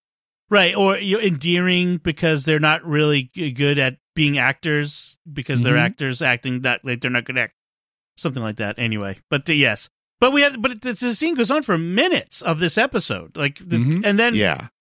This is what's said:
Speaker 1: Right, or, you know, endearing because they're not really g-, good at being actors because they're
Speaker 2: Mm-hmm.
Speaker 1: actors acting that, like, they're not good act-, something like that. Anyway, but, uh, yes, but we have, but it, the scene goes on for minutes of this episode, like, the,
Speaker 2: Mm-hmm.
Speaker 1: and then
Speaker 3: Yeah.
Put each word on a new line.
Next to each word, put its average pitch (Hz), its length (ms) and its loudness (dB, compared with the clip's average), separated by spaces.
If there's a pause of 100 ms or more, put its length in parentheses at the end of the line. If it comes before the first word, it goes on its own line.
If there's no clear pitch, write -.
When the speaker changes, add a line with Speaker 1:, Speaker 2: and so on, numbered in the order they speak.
(480)
Speaker 1:
Right, 190 260 4
or, 196 240 2
you 196 180 0
know, 226 60 -2
endearing 180 760 2
because 156 460 0
they're 151 140 2
not 156 260 2
really 147 480 2
g-, 156 200 -6
good 143 260 0
at 131 200 -2 (180)
being 143 220 2
actors 147 800 -4 (160)
because 135 300 -2
they're 123 120 2
Speaker 2:
Mm-hmm. 123 120 2
Speaker 1:
actors 135 360 -6
acting 127 400 -2
that, 123 220 -4
like, 123 160 -6
they're 127 100 -4
not 120 140 -2
good 127 140 -6
act-, 117 160 -4 (640)
something 135 240 -4
like 107 140 -6
that. 107 220 -6
Anyway, 107 400 -4 (120)
but, 143 180 -4
uh, 160 40 2
yes, 131 360 0 (300)
but 254 140 4
we 285 100 4
have, 277 180 0
but 247 120 -2
it, 214 100 -14
the 247 320 -2
scene 320 220 0
goes 233 160 0
on 302 100 0
for 180 160 0
minutes 208 640 -2
of 165 160 0
this 175 180 0
episode, 196 600 -2
like, 143 240 -4
the, 170 160 -4
Speaker 2:
Mm-hmm. 143 280 2
Speaker 1:
and 202 140 2
then 233 160 2
Speaker 3:
Yeah. 90 340 0 (120)